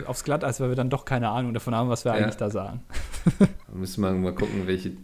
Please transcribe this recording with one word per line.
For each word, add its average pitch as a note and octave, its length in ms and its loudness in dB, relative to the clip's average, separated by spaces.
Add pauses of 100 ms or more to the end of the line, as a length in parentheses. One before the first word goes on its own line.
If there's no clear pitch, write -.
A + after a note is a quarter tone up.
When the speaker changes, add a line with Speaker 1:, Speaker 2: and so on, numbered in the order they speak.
Speaker 1:
aufs - 200 -6
Glatteis, C#3 340 0
weil C3 100 2
wir B2 60 2
dann B2+ 140 2
doch C3+ 160 0
keine A#2+ 240 2
Ahnung A#2+ 240 0
davon A#2 200 -2
haben, A#2 160 2
was A#2 160 0
wir A#2+ 80 4
Speaker 2:
Ja. A2 100 2
Speaker 1:
eigentlich G#2+ 140 0
da G#2+ 120 0
sagen. G2+ 360 -4
<laughs> - 540 0
Speaker 2:
Da - 340 2
müssen F#2 280 -4
wir F#2+ 100 2
mal F#2 240 2
gucken, G#2 320 -2
welche F#2 240 0 (120)